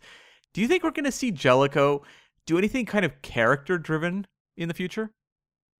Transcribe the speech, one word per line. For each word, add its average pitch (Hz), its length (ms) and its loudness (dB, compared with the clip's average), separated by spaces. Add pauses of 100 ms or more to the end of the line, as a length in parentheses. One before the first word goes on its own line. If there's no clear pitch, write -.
(520)
Do 165 80 -6
you 233 80 0
think 349 160 0
we're 320 60 -2
gonna 285 200 -4
see 240 200 -4
Jellicoe 139 720 2 (440)
do 165 120 2
anything 214 280 0
kind 202 180 0
of - 180 -6
character-driven 156 1040 0 (300)
in 170 120 -6
the 165 60 -6
future? 214 380 -6 (680)